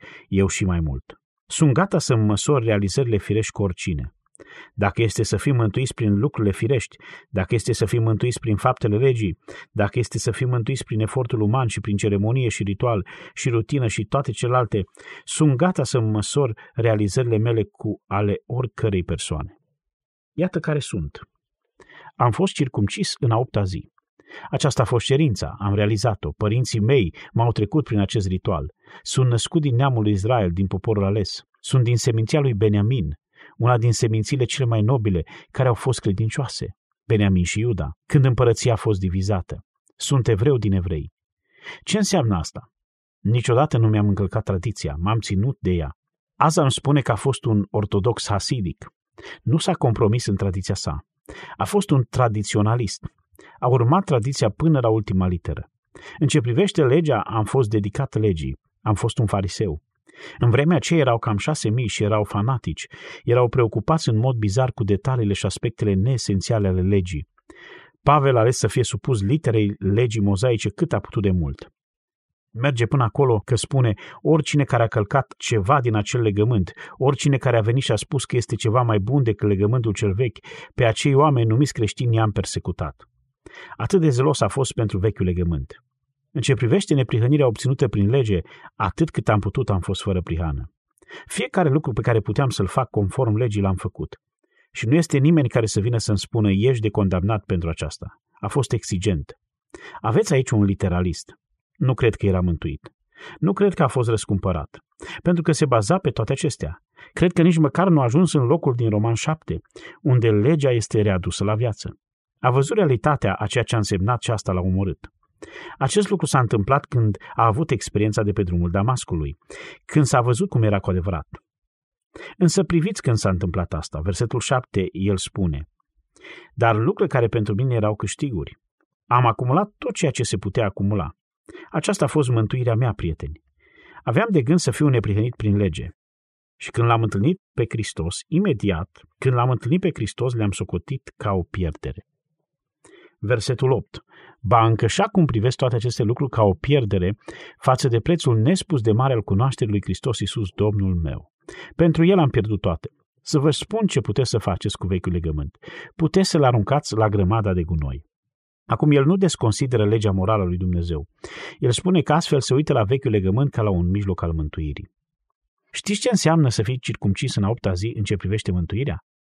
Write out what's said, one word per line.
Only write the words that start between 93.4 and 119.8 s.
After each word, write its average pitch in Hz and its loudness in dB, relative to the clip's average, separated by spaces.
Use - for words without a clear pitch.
l-am 95 2
făcut. - -10
Și - -10
nu 123 2
este 160 2
nimeni 143 4
care 113 0
să 107 -2
vină 117 0
să-mi 104 0
spună, 107 0
„Ești 113 2
de 107 0
condamnat 101 0
pentru 85 -2
aceasta.” - -8
A 101 -8
fost 131 -2
exigent. 95 -2
Aveți 156 2
aici 131 0
un 107 2
literalist. 90 -2
Nu 131 0
cred 110 2
că - -6
era 92 2
mântuit. 82 -4
Nu 190 0
cred 196 2
că 170 0
a 127 4
fost 120 0
răscumpărat, 95 -2
pentru 170 0
că 170 2
se 156 2
baza 127 2
pe 190 -2
toate 117 -4
acestea. 127 -4
Cred 180 2
că - 2
nici 165 6
măcar 165 4
nu 156 6
a 131 4
ajuns 147 4
în 135 4
locul 143 2
din 117 0
Roman 107 2
șapte, - -4
unde 123 4
legea 131 4
este 113 0
readusă 95 0
la 107 0
viață. 113 -6
A 123 2
văzut 139 2
realitatea 135 2
a 107 -4
ceea 117 0
ce - -4
a - 2
însemnat 104 0
și - -4
asta 104 -4
l-a 92 0
omorât. 92 -2
Acest 190 0
lucru 180 -2
s-a 139 2
întâmplat 120 0
când 110 0
a 117 2
avut 117 0
experiența 107 -2
de 101 0
pe 101 -2
drumul 87 0
Damascului, 90 -2